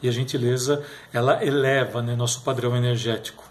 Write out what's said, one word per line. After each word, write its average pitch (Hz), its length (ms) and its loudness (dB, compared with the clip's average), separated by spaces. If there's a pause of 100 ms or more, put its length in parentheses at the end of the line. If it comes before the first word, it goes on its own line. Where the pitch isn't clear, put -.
E 127 80 0
a 120 40 2
gentileza, 127 720 0 (280)
ela 120 320 2
eleva, 135 580 2
né, 120 120 -2
nosso 120 280 -2
padrão 123 340 0
energético. 117 760 -2